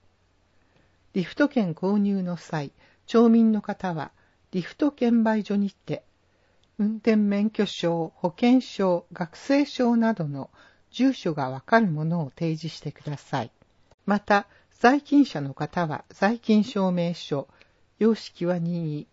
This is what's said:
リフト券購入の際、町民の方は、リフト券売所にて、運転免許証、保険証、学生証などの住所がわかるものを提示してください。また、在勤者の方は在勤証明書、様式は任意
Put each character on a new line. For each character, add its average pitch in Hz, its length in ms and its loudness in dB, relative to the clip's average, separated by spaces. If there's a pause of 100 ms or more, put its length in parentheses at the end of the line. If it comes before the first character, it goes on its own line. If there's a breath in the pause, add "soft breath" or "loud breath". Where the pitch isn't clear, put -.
(1120)
リ 180 100 -2
フ - 140 -8
ト 285 140 2
券 180 240 -2
購 202 240 -2
入 202 240 0
の 175 160 -6
際、 147 340 -8 (320 soft breath)
町 233 240 4
民 226 240 6
の 208 80 0
方 190 320 -6
は、 156 200 -8 (400)
リ 185 100 -2
フ - 140 -14
ト 285 160 0
券 233 300 2
売 220 220 0
所 202 120 -2
に 202 140 0
て、 - 340 -10 (760)
運 214 180 -2
転 214 200 2
免 208 340 0
許 208 160 -2
証、 170 500 -4
保 175 140 -4
険 247 300 4
証、 185 520 -2
学 175 240 -10
生 277 300 0
証 240 300 0
な 226 180 2
ど 165 120 -4
の 139 240 -10 (400 soft breath)
住 262 220 0
所 175 220 -4
が 135 160 -4
わ 131 100 -8
か 226 200 2
る 214 80 0
も 156 180 -4
の 165 160 -2
を 135 80 -6
提 160 260 -4
示 156 180 -10
し - 60 -20
て 143 120 -10
く - 100 -20
だ 147 160 -10
さ 135 240 -6
い。 - 80 -10 (560)
ま 202 140 0
た、 202 260 2 (240 soft breath)
在 277 320 4
勤 277 240 4
者 156 160 -8
の 139 100 -8
方 160 340 -4
は 151 220 -8
在 226 300 0
勤 214 260 4
証 196 280 -2
明 175 200 -2
書、 - 360 -6 (500 soft breath)
様 220 160 4
式 - 320 -8
は 175 120 -2
任 170 340 -4
意 147 200 -8